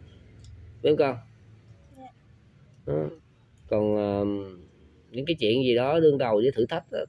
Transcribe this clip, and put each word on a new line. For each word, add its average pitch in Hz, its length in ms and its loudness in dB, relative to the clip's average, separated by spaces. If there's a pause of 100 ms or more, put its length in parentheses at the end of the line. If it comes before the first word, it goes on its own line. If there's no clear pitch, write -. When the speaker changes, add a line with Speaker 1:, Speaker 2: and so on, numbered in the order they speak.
(840)
Speaker 1:
Biết 139 80 2
không 151 60 4
con? 135 200 0 (800)
Speaker 2:
Dạ. 262 160 -20 (760)
Speaker 1:
Đó. 76 220 -4 (600)
Còn, 107 280 0
ờ, 101 280 0 (840)
những 135 160 -8
cái 165 120 -2
chuyện 117 240 2
gì 123 120 2
đó 139 260 2
đương 147 180 6
đầu 117 180 2
với 117 180 4
thử 110 120 0
thách - 240 -6
á, - 180 -4